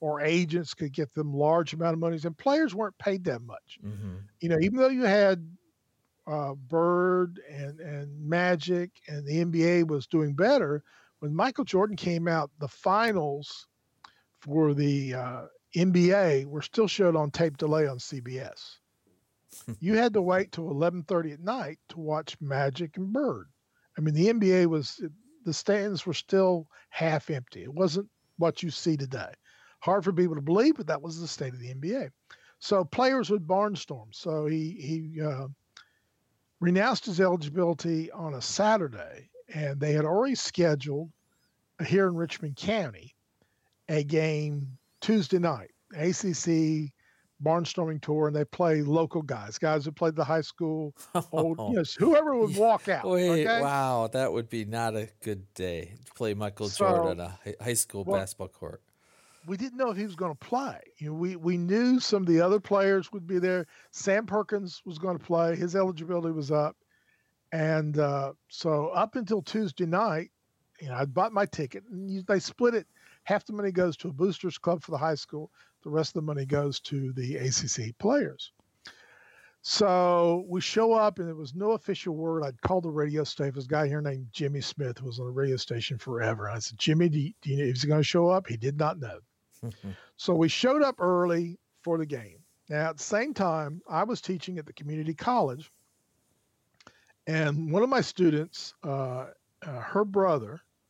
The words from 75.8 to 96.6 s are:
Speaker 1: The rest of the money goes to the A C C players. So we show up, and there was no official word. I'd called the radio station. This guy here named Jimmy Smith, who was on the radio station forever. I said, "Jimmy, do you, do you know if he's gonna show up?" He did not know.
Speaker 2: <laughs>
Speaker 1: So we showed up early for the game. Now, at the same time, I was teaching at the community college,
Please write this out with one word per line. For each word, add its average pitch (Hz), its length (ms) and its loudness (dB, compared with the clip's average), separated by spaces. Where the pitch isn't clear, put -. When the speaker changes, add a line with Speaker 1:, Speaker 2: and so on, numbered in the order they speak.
Speaker 1:
The 147 60 -12
rest 151 220 0
of - 40 -20
the 175 60 -2
money 147 240 -4
goes 143 360 0
to 135 320 -6
the 127 240 -6
A 127 140 -2
C 131 160 -2
C 117 320 -6
players. 247 520 -2
So 180 880 4
we 180 100 -2
show 226 320 2
up, 214 280 4
and 170 80 -6
there 165 80 -8
was 147 200 -12
no 202 160 0
official 196 440 -2
word. 160 280 -2
I'd 131 180 -6
called 185 220 2
the 170 60 -4
radio 151 340 0
station. 139 320 -4
This 135 100 -8
guy 151 220 0
here 147 140 -2
named 135 320 -6
Jimmy 143 260 -4
Smith, 127 380 -6
who 135 80 -12
was 120 140 -8
on 127 60 -8
the 123 60 -8
radio 135 240 0
station 120 420 -6
forever. 113 520 -4
I 113 100 -6
said, 110 180 -10
"Jimmy, 160 300 4
do 151 120 2
you, 147 220 -4
do - 100 -6
you 139 60 0
know 143 60 0
if 127 120 0
he's 127 100 -2
gonna 151 180 4
show 170 240 4
up?" 185 200 2
He 113 100 -6
did 131 200 -2
not 156 220 0
know. 117 200 -10
Speaker 2:
<laughs> 120 100 -8
Speaker 1:
So - 160 0
we 165 160 4
showed 277 340 4
up 269 160 2
early 175 580 2
for 165 160 0
the 160 80 -2
game. 117 340 -10
Now, 151 200 -2
at 151 80 -8
the - 60 -12
same 233 300 0
time, 160 560 -2
I 170 140 0
was 220 180 -4
teaching 185 360 -6
at 160 80 -10
the - 80 -20
community 156 400 -6
college, 156 580 -2